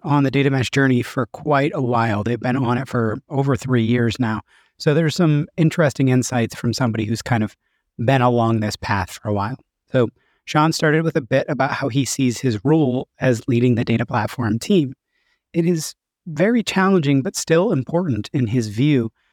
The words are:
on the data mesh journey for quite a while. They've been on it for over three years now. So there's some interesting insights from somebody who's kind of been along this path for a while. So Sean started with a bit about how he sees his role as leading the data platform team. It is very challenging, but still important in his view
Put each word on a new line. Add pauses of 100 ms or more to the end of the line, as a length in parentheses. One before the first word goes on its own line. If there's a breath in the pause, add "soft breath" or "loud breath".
on
the
data
mesh
journey
for
quite
a
while.
They've
been
on
it
for (100)
over
three
years
now. (360 soft breath)
So
there's
some
interesting
insights
from
somebody
who's
kind
of (420)
been
along
this
path
for
a
while. (320)
So (380)
Sean
started
with
a
bit
about
how
he
sees
his
role (100)
as
leading
the
data
platform
team. (580)
It
is (280)
very
challenging,
but
still
important
in
his
view (220)